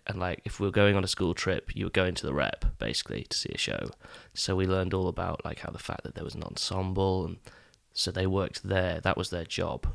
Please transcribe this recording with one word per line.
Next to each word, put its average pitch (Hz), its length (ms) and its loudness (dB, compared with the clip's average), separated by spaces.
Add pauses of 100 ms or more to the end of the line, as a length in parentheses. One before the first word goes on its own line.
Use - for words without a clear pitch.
and, 95 140 -6
like, 90 260 -2
if - 140 -6
we 101 80 2
were 92 40 0
going 101 240 8
on 95 80 4
a 92 40 0
school 87 260 2
trip, - 420 -2
you 98 120 -2
were - 20 -4 (120)
going 92 120 2
to - 140 -4
the 67 80 0
rep, - 300 0 (120)
basically, - 460 -4
to - 120 -6
see - 160 -2
a - 60 -6
show. 50 320 -2 (460)
So - 200 0
we 95 120 4
learned 92 260 2
all 92 140 2
about, 90 360 -2
like, - 180 -6
how - 100 -8
the - 80 -10
fact - 240 -8
that - 100 -10
there - 100 -8
was - 120 -8
an 80 80 -6
ensemble, 95 840 0
and 87 120 -6 (560)
so - 180 0
they 95 160 2
worked 95 340 0
there, 92 400 2
that - 160 2
was 92 140 -4
their 87 120 -4
job, - 520 -2